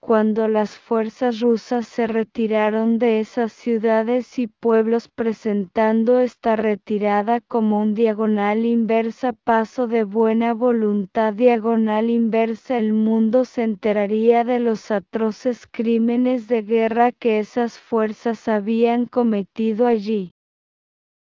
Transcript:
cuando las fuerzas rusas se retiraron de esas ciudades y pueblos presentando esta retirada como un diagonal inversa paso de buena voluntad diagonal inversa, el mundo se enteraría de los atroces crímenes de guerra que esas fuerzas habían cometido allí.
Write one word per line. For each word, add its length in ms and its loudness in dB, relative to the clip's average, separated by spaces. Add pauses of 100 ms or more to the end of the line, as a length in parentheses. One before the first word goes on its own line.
cuando 460 0
las 300 -2
fuerzas 600 -4
rusas 460 0
se 200 -4
retiraron 920 -2
de 220 2
esas 320 -4
ciudades 880 -2
y 80 -2
pueblos 680 0
presentando 1040 0
esta 360 -2
retirada 880 -2
como 360 0
un 160 0
diagonal 720 0
inversa 680 -2
paso 540 -2
de 160 0
buena 500 0
voluntad 800 0
diagonal 760 2
inversa, 720 -2
el 160 0
mundo 500 2
se 180 -6
enteraría 800 0
de 160 0
los 320 -2
atroces 800 -4
crímenes 800 0
de 140 0
guerra 500 2
que 260 0
esas 400 -4
fuerzas 720 -4
habían 560 0
cometido 840 -2
allí. 460 -2 (960)